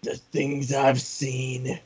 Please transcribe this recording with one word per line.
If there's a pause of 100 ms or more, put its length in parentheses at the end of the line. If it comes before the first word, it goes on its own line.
The
things
I've
seen.